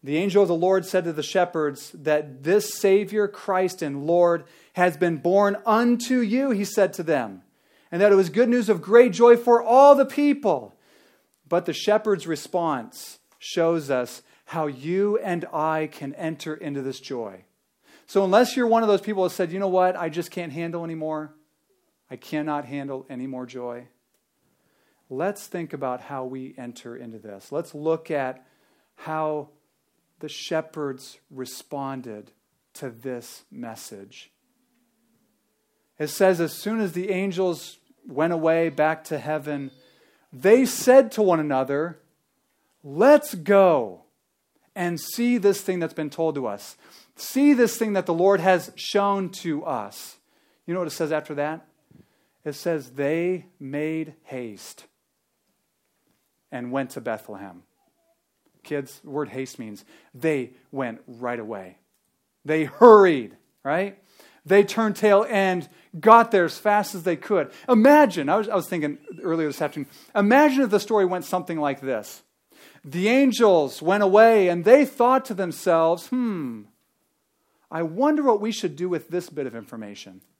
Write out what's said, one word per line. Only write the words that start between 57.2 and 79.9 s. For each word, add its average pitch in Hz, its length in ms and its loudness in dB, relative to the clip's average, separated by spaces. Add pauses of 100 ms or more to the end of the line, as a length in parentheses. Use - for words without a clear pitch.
Kids, 139 400 -8
the 151 80 -18
word 139 180 -6
haste 127 300 -12
means 107 260 -14 (300)
they 135 380 -4 (180)
went 123 340 -8
right 120 340 -8
away. 98 380 -12 (640)
They 156 200 -2
hurried, 175 760 6 (240)
right? 180 380 -6 (460)
They 196 180 6
turned 214 320 -2
tail 208 340 4
and 190 400 0 (300)
got 226 320 8
there 185 140 4
as - 120 -8
fast 208 380 0
as 170 80 -12
they 170 120 0
could. 175 360 -4 (180)
Imagine, 233 580 6
I 165 80 2
was, 214 140 -2
I - 60 -4
was 170 120 -2
thinking 147 300 -4 (240)
earlier 165 260 -2
this 143 140 -6
afternoon, 147 280 -8 (260)
imagine 262 460 4
if 240 80 0
the 202 100 2
story 202 260 0
went 180 180 -4
something 170 360 -6
like 139 200 -4
this. 123 440 -8 (600)
The 175 240 -4
angels 220 720 4
went 196 220 2
away 208 460 6
and 170 160 -2
they 262 200 10
thought 254 400 2
to 220 80 -10
themselves, 170 720 0
"Hmm, 170 560 -6 (1080)
I 165 120 -6
wonder 277 400 0
what 220 180 2
we 220 100 -4
should 165 240 -6
do 180 140 -6
with 170 200 -6
this 175 200 -6
bit 143 160 -10
of 117 100 -12
information." 101 640 -16 (180)